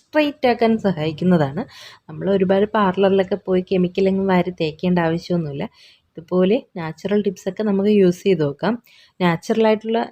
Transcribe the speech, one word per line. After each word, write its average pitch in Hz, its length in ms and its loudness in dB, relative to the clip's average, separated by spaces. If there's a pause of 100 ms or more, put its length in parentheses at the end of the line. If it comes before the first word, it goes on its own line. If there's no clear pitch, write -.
സ്ട്രെയിറ്റ് 294 500 -2
ആക്കാൻ 233 220 2 (120)
സഹായിക്കുന്നതാണ്. 160 800 0 (460)
നമ്മൾ 160 180 -10 (100)
ഒരുപാട് 190 300 2 (100)
പാർലറിലൊക്കെ 196 720 2
പോയി 185 240 0
കെമിക്കലൊന്നും 190 640 0
വാരി 180 280 0
തേക്കേണ്ട 175 460 -2
ആവശ്യമൊന്നുമില്ല. 165 600 -4 (440)
ഇതുപോലെ 185 480 0 (220)
നാച്ചുറൽ 190 460 -4
ടിപ്സൊക്കെ 196 440 -6
നമുക്ക് 196 300 2
യൂസ് 180 260 2
ചെയ്ത് 170 200 2
നോക്കാം. 165 300 -2 (480)
നാച്ചുറലായിട്ടുള്ള 220 760 0 (140)